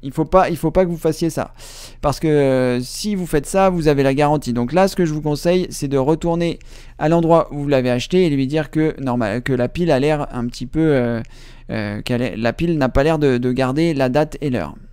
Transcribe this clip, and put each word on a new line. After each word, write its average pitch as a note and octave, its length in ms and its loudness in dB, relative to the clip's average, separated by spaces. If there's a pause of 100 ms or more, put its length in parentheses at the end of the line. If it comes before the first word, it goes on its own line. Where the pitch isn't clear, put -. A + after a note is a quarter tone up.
il C#3 100 -10
faut D#3+ 120 0
pas, F#3 240 4
il D#3+ 80 -2
faut D#3 140 0
pas F#3 140 4
que F3 60 -2
vous E3+ 60 -4
fassiez D#3+ 340 -2
ça. - 220 -6 (480)
Parce C#3+ 200 -2
que, E3 60 -2
euh, C3 540 2
si G#3 340 -6
vous F#3 120 -4
faites D3 200 0
ça, F#3+ 240 2
vous E3+ 160 0
avez C#3 160 4
la C3+ 120 2
garantie. D3 380 0
Donc B2 200 -2
là, F#3+ 160 4
ce - 80 -6
que F#3 80 2
je D#3 80 -2
vous D3+ 100 -4
conseille, E3+ 480 0
c'est C#3 180 -6
de C#3 100 0
retourner E3 600 0 (400)
à D3+ 100 0
l'endroit E3 440 4
où D3 60 -8
vous C#3+ 100 -4
l'avez C3 220 2
acheté B2+ 340 2
et E3 60 2
lui C3+ 160 0
dire D3+ 240 -2
que, D#3 300 0
normal, A#2+ 420 -2
que C3+ 100 0
la B2 160 0
pile E3+ 220 -2
a C3+ 100 4
l'air D3 340 0
un A#2+ 120 -4
petit B2 200 -8
peu, D#3 140 -4
euh, B2 400 2 (500)
euh, G#2 320 -6
qu'elle B2 200 -2
est, B2 140 -4
la A2+ 180 0
pile E3+ 240 -2
n'a C3+ 100 2
pas C#3 160 2
l'air D#3+ 140 2
de, C#3 180 2
de B2 160 0
garder C3 420 0
la C3+ 140 0
date D3+ 320 0
et D3 100 -4
l'heure. F#2 240 -4 (180)